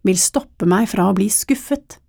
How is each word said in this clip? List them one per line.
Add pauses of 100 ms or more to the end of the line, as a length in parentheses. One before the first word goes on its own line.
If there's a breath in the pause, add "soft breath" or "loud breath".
vil
stoppe
meg
fra
å
bli
skuffet. (100)